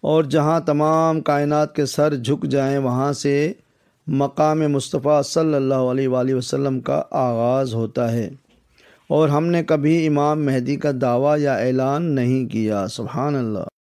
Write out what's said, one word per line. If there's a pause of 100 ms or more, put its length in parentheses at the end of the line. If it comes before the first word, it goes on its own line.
اور
جہاں
تمام
کائنات
کے
سر
جھک
جائیں
وہاں
سے (540)
مقام
مصطفیٰ
صلی
اللہ
علیہ
وآلہ
وسلم
کا (160)
آغاز
ہوتا
ہے، (800)
اور
ہم
نے
کبھی
امام
مہدی
کا (100)
دعویٰ
یا
اعلان
نہیں
کیا۔
سبحان
اللہ۔ (140)